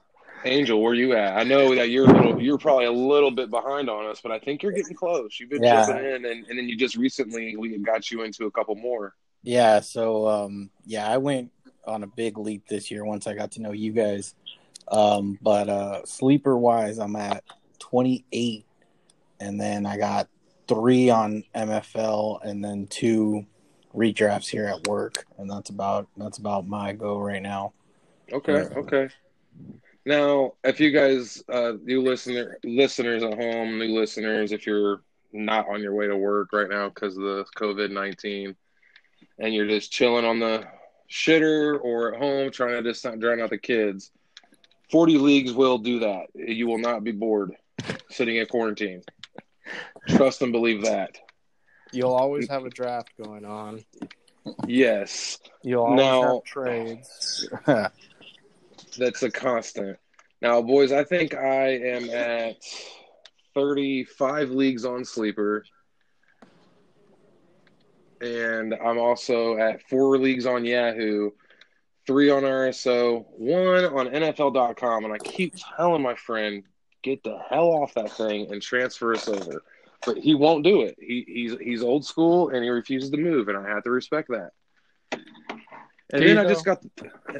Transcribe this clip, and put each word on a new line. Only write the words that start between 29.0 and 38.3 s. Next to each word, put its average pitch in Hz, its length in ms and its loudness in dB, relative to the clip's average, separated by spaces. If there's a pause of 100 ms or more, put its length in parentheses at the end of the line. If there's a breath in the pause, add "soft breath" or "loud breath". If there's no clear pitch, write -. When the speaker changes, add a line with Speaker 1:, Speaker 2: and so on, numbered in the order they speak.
Speaker 1:
Now, 143 500 2 (100)
if 131 160 2
you 151 100 4
guys, 135 560 2
uh, 117 380 -2
you 127 160 0
listener, 123 640 -2
listeners 120 580 2
at 110 100 -2
home, 113 460 -4
new 110 180 0
listeners, 107 540 -2
if 107 160 -6
you're 104 360 0 (280)
not 107 380 -2
on 104 120 -6
your 101 140 -4
way 104 120 -2
to 101 100 -2
work 101 340 -2
right 104 180 0
now 101 200 -2
'cause 98 260 -8
of 98 80 -8
the 98 220 -4 (100)
covid 104 360 -4
nineteen, 98 680 -8 (840 soft breath)